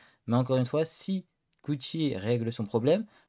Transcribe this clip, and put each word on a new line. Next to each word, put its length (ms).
Mais 100
encore 200
une 80
fois, 200
si 400
Gucci 500
règle 380
son 100
problème, 420